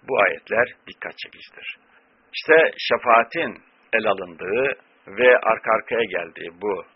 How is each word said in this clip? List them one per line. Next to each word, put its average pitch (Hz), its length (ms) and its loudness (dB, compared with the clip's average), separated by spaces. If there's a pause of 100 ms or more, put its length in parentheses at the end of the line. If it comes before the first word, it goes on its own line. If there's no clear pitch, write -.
bu 120 160 0
ayetler 104 440 0 (200)
dikkat - 300 -14
çekicidir. - 600 -20 (560)
İşte 160 440 4
şefaatin 117 840 0 (300)
el 110 120 0
alındığı 95 600 -2 (420)
ve 101 300 4
arka 113 360 0
arkaya 113 300 -2
geldiği 85 480 -10 (100)
bu 95 240 -4 (100)